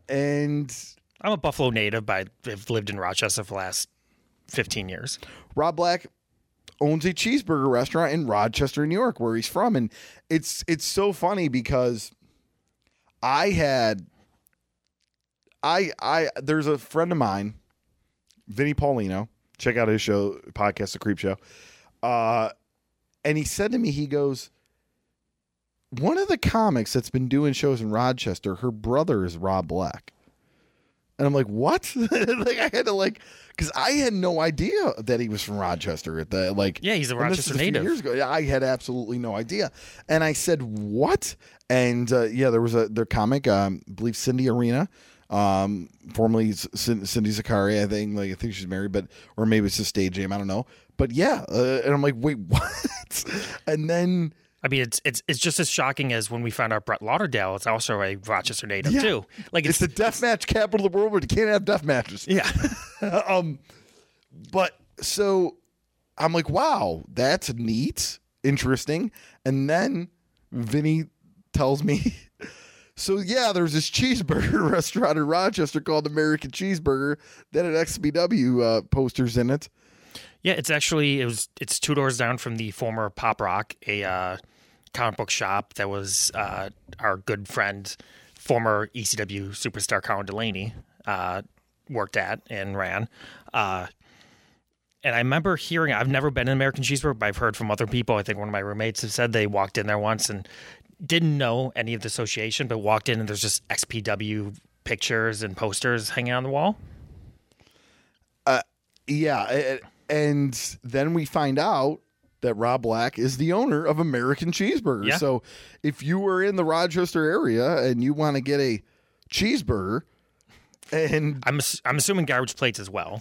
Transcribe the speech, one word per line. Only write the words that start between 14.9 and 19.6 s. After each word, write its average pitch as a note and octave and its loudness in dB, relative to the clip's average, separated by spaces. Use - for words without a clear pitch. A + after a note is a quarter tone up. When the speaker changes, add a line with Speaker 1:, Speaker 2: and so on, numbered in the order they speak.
Speaker 1:
I, F3 2
I, D3+ 2
there's D3 2
a D3 2
friend E3 0
of E3 2
mine, G#2 0
Vinny C#3 0
Paulino. A2 0
Check A#2+ 0